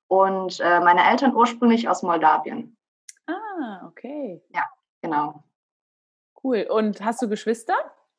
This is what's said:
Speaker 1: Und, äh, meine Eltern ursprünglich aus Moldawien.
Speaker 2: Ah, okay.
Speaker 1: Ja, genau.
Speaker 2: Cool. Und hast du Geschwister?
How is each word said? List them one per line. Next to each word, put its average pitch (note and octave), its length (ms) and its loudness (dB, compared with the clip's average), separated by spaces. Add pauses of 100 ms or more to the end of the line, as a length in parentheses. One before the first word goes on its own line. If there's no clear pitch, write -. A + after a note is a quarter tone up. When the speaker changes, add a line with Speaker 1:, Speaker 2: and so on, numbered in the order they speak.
Speaker 1:
Und, F#3+ 520 0
äh, F3 200 4
meine F3 280 6
Eltern B3 280 2
ursprünglich A#3 520 2
aus - 140 -2
Moldawien. D#3+ 760 0 (520)
Speaker 2:
Ah, D#4 580 -10
okay. A#3 560 -12 (140)
Speaker 1:
Ja, E3+ 80 -4 (400)
genau. D3+ 400 -4 (1000)
Speaker 2:
Cool. A#3+ 240 0
Und G#3+ 380 0
hast A#3 160 -4
du A3+ 80 -2
Geschwister? A3+ 460 -4 (440)